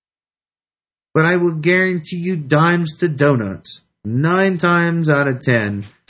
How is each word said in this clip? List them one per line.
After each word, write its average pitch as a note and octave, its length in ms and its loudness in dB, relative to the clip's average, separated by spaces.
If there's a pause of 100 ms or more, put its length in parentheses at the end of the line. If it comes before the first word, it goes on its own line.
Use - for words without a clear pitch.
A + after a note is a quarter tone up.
(1120)
But D#3 140 2
I F3+ 100 2
will F3 200 0
guarantee F3+ 600 0
you F3 200 -4
dimes D#3 600 0
to F3 120 -2
donuts, B2+ 720 -2 (220)
nine E3+ 520 0
times E3+ 520 0
out C#3+ 180 2
of B2+ 140 -4
ten, G#2 440 0 (260)